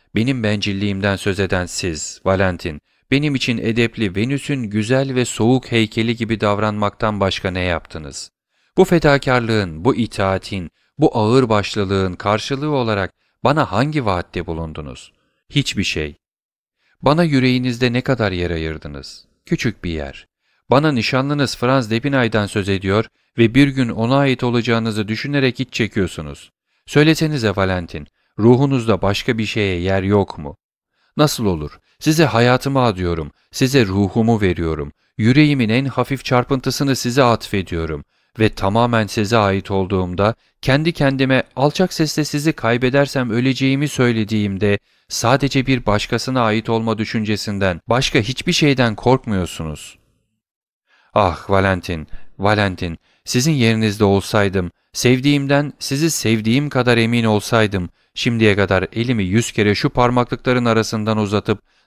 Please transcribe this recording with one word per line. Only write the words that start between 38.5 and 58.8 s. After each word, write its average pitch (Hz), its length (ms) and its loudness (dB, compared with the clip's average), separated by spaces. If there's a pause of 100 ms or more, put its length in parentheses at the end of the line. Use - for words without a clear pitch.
size 107 300 0
ait 98 340 2
olduğumda, 95 640 0 (260)
kendi 156 320 0
kendime 135 500 2 (120)
alçak 147 380 0
sesle 156 320 -2
sizi 151 280 -2
kaybedersem 127 800 0
öleceğimi 135 560 0
söylediğimde, 104 920 0 (300)
sadece 131 560 0
bir 131 200 0
başkasına 127 560 -2
ait 110 280 0
olma 113 280 0
düşüncesinden, 104 880 -2
başka 127 320 0
hiçbir 127 340 -2
şeyden 127 420 2
korkmuyorsunuz. 95 1040 -2 (1160)
Ah 92 360 0
Valentin, 95 580 0 (320)
Valentin, 95 580 0 (280)
sizin 127 260 0
yerinizde 110 520 2
olsaydım, 98 680 2 (220)
sevdiğimden, 139 880 2
sizi 151 320 -2
sevdiğim 113 580 0
kadar 123 280 2
emin 117 260 2
olsaydım, 104 640 0 (240)
şimdiye 110 420 2
kadar 95 380 2